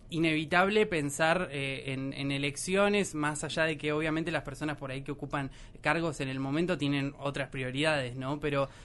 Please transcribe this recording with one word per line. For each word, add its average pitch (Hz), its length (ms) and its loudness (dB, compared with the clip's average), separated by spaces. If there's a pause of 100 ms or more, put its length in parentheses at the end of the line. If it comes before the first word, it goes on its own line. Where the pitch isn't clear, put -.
inevitable 170 760 4
pensar, 160 680 2
eh, 135 400 -4
en, 135 220 -4
en 139 180 -2
elecciones, 185 840 2
más 151 300 0
allá 160 200 0
de 160 140 2
que 151 140 0
obviamente 160 400 0
las 151 100 0
personas 147 360 -6
por 135 120 -8
ahí 135 120 -6
que 147 100 -6
ocupan 139 380 -4 (300)
cargos 160 400 2
en 135 100 -2
el 131 100 -4
momento 156 380 2
tienen 139 420 0
otras 139 300 -4
prioridades, 131 680 0
¿no? 139 240 -4
Pero, 139 280 2 (160)